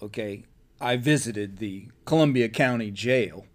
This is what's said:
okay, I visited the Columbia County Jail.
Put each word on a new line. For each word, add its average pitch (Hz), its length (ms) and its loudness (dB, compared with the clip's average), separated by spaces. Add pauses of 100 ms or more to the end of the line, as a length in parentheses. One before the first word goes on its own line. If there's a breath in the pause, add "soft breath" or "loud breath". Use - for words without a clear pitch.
okay, 104 400 -8 (380)
I 123 160 0
visited 117 640 0
the 101 280 -8 (160)
Columbia 139 460 4
County 117 420 0
Jail. 101 640 0